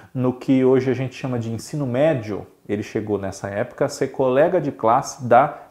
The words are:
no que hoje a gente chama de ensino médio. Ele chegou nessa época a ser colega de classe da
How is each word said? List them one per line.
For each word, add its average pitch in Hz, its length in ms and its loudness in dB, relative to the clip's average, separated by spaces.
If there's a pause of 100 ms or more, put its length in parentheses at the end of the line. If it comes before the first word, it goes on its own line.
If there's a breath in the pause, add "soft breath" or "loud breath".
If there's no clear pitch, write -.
(140)
no 127 200 0
que 131 300 2
hoje 131 280 4
a - 20 0
gente 123 220 -4
chama 127 240 -6
de 113 120 -6
ensino 135 360 -6
médio. 120 580 0 (240)
Ele 104 140 -2
chegou 104 340 -2
nessa 98 320 -8
época 113 360 -4
a 135 40 -2
ser 135 200 -4
colega 147 520 2
de 143 100 -4
classe 127 560 0
da 127 440 4